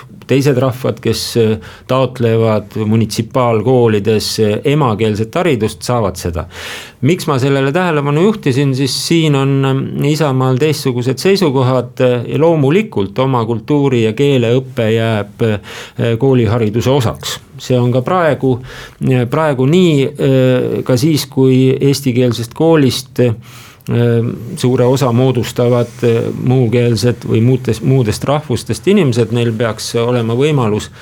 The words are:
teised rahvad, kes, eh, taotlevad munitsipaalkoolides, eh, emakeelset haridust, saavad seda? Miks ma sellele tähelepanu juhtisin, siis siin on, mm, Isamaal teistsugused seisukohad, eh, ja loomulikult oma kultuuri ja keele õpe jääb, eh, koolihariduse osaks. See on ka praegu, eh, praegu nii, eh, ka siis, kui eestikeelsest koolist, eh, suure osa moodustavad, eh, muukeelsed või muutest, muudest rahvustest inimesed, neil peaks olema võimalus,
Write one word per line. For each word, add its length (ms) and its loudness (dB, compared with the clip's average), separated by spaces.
teised 320 2
rahvad, 460 -2
kes, 180 -2
eh, 200 2
taotlevad 880 0
munitsipaalkoolides, 1400 0
eh, 140 2
emakeelset 640 0
haridust, 480 -2
saavad 320 -2
seda? 300 -6
Miks 260 0
ma 100 0
sellele 380 0
tähelepanu 480 0
juhtisin, 520 0
siis 200 -2
siin 280 2
on, 160 0
mm, 440 -2
Isamaal 520 0
teistsugused 600 -2
seisukohad, 800 0
eh, 320 2
ja 80 -2
loomulikult 800 0
oma 260 2
kultuuri 600 0
ja 80 0
keele 480 2
õpe 340 -4
jääb, 460 -2
eh, 760 -4
koolihariduse 720 2
osaks. 500 -2
See 180 0
on 140 2
ka 100 0
praegu, 580 0
eh, 140 2
praegu 420 0
nii, 360 4
eh, 640 2
ka 140 0
siis, 320 0
kui 520 4
eestikeelsest 720 0
koolist, 680 0
eh, 140 4
suure 260 2
osa 280 2
moodustavad, 760 0
eh, 200 2
muukeelsed 840 0
või 120 2
muutest, 420 0
muudest 400 0
rahvustest 640 -4
inimesed, 440 2
neil 220 0
peaks 420 -4
olema 380 0
võimalus, 560 0